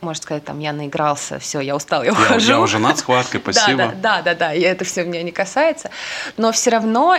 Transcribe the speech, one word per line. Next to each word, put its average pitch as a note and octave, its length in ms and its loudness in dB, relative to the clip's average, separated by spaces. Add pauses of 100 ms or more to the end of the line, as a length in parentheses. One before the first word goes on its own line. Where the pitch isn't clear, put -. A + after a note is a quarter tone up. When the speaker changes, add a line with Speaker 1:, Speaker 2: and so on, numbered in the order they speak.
Speaker 1:
может D#3+ 220 -8
сказать, D3+ 220 -6
там, D3 140 -10
«Я D3+ 140 -4
наигрался, D3 640 -2
всё, - 220 -6
я C#3 140 -2
устал, D3 280 -2
я D#3 80 2
Speaker 2:
Я, G#3+ 60 2
Speaker 1:
ухожу». - 340 4
Speaker 2:
я - 80 4
уже G#2+ 200 2
над C#3 180 2
схваткой, - 440 0
Speaker 1:
<laughs> - 40 -12
Да, - 60 -2
Speaker 2:
спасибо. G3+ 260 4
Speaker 1:
да, - 240 0
да, G3+ 200 0
да, E3+ 120 0
да, D#3+ 200 -2
и F3 80 0
это F#3 240 0
всё F3+ 200 -4
меня E3+ 180 -6
не F3 80 -6
касается. C#4+ 580 0 (480)
Но A3+ 140 2
всё A3+ 200 0
равно A3+ 460 4